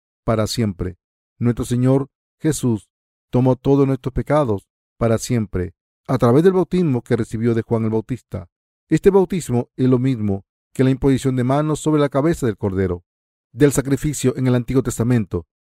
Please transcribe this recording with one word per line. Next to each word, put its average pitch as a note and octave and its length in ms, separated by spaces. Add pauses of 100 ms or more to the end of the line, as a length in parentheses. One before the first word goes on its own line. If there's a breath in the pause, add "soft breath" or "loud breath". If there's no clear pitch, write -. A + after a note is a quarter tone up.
(260)
para A2 220
siempre. F2+ 500 (420)
Nuestro A#2+ 240
Señor C3 460 (320)
Jesús B2 480 (400)
tomó B2+ 260
todos C#3 320
nuestros C3 240
pecados B2+ 560 (300)
para A2+ 200
siempre, F#2+ 580 (320)
a C3 100
través B2+ 260
del F#3+ 100
bautismo F3 500
que A#2+ 120
recibió A2+ 380
de A2+ 80
Juan A2+ 240
el A2 60
Bautista. A2 580 (400)
Este D#3+ 220
bautismo F3 680
es C3 100
lo B2+ 100
mismo G#2+ 480 (280)
que C3+ 100
la C3 60
imposición C3+ 480
de B2 80
manos D3 340
sobre D#3 220
la C#3+ 80
cabeza D3 380
del G#2 100
Cordero, F#2 480 (480)
del C#3 180
sacrificio C#3 640
en C3 120
el B2 80
Antiguo B2 280
Testamento, A#2 640 (140)